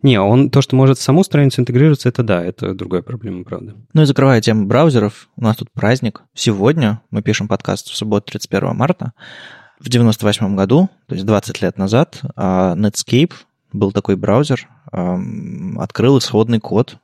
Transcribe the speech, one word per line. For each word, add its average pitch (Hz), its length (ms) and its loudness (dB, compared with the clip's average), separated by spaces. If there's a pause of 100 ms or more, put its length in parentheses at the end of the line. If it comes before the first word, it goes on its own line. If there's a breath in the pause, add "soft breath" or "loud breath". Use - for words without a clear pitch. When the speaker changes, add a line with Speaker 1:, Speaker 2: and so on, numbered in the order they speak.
Speaker 1:
Не, 127 160 4
он, 123 300 4
то, 139 120 2
что - 140 -2
может 131 240 4
саму 165 240 2
страницу 143 380 0
интегрироваться, 131 480 2
это 123 120 0
да, 95 220 0
это 92 300 -6
другая 92 280 -6
проблема, 98 440 -12
правда. 98 280 -14 (200)
Speaker 2:
Ну 156 80 4
и 151 40 6
закрывая 135 360 4
тему 110 260 0
браузеров, 120 720 0
у - 60 -6
нас 110 120 2
тут - 160 -12
праздник. 117 520 -2 (100)
Сегодня 110 760 0
мы 107 120 -4
пишем 104 260 -2
подкаст - 420 -6
в - 60 -14
субботу, 104 360 -4
тридцать - 180 -12
первого 90 240 -2
марта. 123 400 -4 (680 loud breath)
В 120 100 -12
девяносто 117 360 2
восьмом 101 300 -2
году, 131 340 2 (180)
то - 80 -10
есть 95 100 -8
двадцать 104 360 -2
лет 90 160 -4
назад, 104 420 -2 (160)
а, 92 400 0
Netscape 107 580 0 (400)
был 101 180 -2
такой 98 240 -2
браузер, 110 540 0 (200)
ам, - 880 -8
открыл 123 380 2
исходный 113 440 0
код - 420 -2